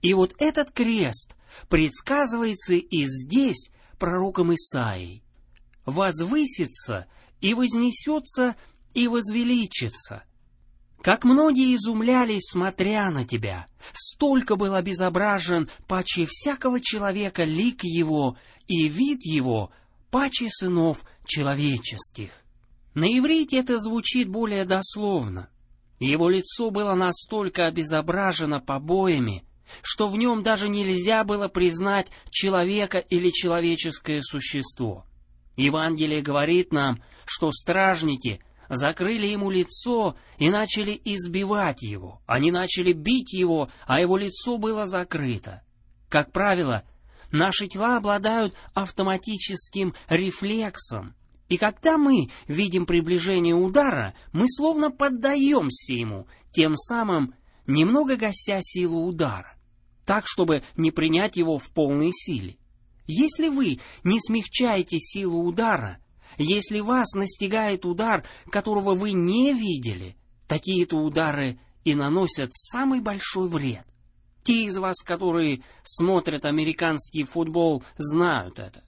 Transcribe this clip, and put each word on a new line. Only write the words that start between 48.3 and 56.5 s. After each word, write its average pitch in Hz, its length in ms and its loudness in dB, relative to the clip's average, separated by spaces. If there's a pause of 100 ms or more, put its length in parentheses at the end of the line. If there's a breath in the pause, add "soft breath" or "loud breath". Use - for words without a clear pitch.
автоматическим 190 1200 -4 (140 loud breath)
рефлексом. 185 1040 -4 (340)
И 175 100 0
когда 262 380 2
мы 269 340 4 (180 loud breath)
видим 175 380 0
приближение 175 680 2
удара, 185 600 2 (180 soft breath)
мы 185 160 4
словно 302 420 2
поддаемся 269 1040 0
ему, 107 320 -6 (260 soft breath)